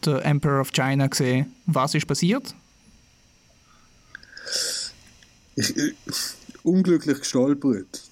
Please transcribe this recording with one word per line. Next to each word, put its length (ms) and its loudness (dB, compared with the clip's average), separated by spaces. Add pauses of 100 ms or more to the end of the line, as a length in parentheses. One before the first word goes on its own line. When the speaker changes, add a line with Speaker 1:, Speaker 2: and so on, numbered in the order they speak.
Speaker 1:
der 200 0
Emperor 340 2
of 140 -2
China 340 2
gesehen. 380 0 (220)
Was 280 0
ist 100 0
passiert? 480 0 (3000)
Speaker 2:
Ich, 220 -2
äh, 160 -2 (680)
unglücklich 560 2
gestolpert. 840 0 (100)